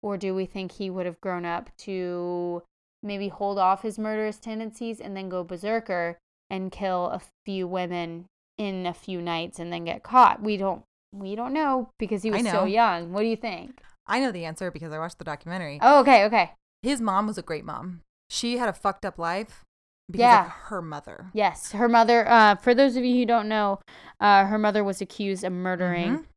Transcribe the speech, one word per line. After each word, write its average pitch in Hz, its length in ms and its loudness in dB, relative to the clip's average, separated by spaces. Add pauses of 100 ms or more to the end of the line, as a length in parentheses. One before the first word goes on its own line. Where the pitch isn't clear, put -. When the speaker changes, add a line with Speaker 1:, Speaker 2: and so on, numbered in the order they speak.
Speaker 1:
Or 202 160 -6
do 190 160 -4
we 190 120 -4
think 185 280 -10
he 190 160 -8
would 180 160 -6
have 175 160 -8
grown 180 240 -6
up 170 240 -8 (100)
to 175 840 -6 (400)
maybe 202 240 -8
hold 202 320 -6
off 190 240 2
his 220 160 -8
murderous 214 400 -4
tendencies 220 600 -10
and 196 160 -12
then 190 140 -10
go 180 140 -6
berserker 180 760 -6 (320)
and 190 220 -6
kill 185 400 -2
a 185 100 -8 (240)
few 190 220 -6
women 175 580 -6 (320)
in 190 280 -6
a 180 80 -4
few 180 280 -10
nights 170 380 -6
and 170 120 -10
then 170 140 -8
get 170 180 -6
caught? - 380 6
We 208 160 -2
don't, 190 260 -4 (300)
we 196 220 -10
don't 247 180 -8
know 269 360 -2 (100)
because 202 240 -4
he 220 80 -2
Speaker 2:
I 202 60 0
Speaker 1:
was 240 80 0
so 202 60 0 (100)
Speaker 2:
know. 196 40 2
Speaker 1:
young. 190 480 0
What 202 80 -2
do 226 60 0
you 226 80 -2
think? 208 460 -12 (260)
Speaker 2:
I 233 120 0
know 262 120 -2
the 175 140 -8
answer 165 260 -8
because 165 220 -12
I 156 60 -10
watched 170 200 -10
the - 60 -16
documentary. 160 560 -10
Speaker 1:
Oh, 277 180 8
okay, 240 260 8
okay. 214 260 2 (300)
Speaker 2:
His 269 200 -2
mom 208 260 0
was 214 100 -6
a 180 60 -10
great 156 220 -8
mom. 180 360 -12 (280)
She 240 280 -4
had 240 120 0
a 180 40 -4
fucked - 320 -4
up 185 140 -8
life 175 440 -6 (460)
because 185 120 -8
Speaker 1:
Yeah. 226 240 10
Speaker 2:
of 175 60 -14 (180)
her 196 120 -6
mother. 156 520 -14
Speaker 1:
Yes, 202 400 -2
her 226 160 2
mother, 226 380 6
uh, 214 280 8
for 247 180 2
those 254 220 6
of 254 80 -2
you 247 140 2
who 247 80 2
don't 220 240 0
know, 208 300 0 (400)
uh, 202 260 6
her 208 120 0
mother 208 260 2
was 196 180 -4
accused 196 420 -6
of 185 80 -4
murdering 180 680 -2
Speaker 2:
Mm-hmm. 320 40 -14 (140)